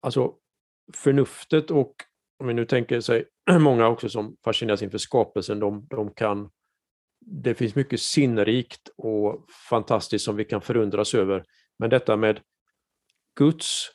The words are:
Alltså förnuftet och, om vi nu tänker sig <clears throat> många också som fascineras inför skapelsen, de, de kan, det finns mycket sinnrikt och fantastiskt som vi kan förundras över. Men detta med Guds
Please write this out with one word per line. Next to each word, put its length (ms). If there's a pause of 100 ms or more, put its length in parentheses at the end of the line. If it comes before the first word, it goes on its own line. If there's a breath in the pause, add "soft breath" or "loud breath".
Alltså 340 (580)
förnuftet 760
och, 240 (440)
om 80
vi 60
nu 120
tänker 360
sig 240 (200)
<clears throat> 140
många 280
också 220
som 340
fascineras 380
inför 160
skapelsen, 640
de, 300
de 240
kan, 380 (760)
det 300
finns 200
mycket 260
sinnrikt 960
och 520 (200)
fantastiskt 560
som 100
vi 100
kan 160
förundras 520
över. 320 (340)
Men 100
detta 280
med 240 (960)
Guds 600